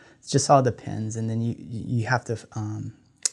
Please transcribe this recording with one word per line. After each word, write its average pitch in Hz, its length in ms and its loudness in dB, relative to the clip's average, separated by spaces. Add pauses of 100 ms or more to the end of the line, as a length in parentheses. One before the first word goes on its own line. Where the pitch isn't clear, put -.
(240)
It - 40 -20
just - 240 2
all 139 100 10
depends. 110 540 -2
And 113 120 -4
then 113 140 -2
you, 117 160 -2
you 117 480 -4
have 123 200 0
to, 113 120 -4 (180)
um, 107 380 -6 (400)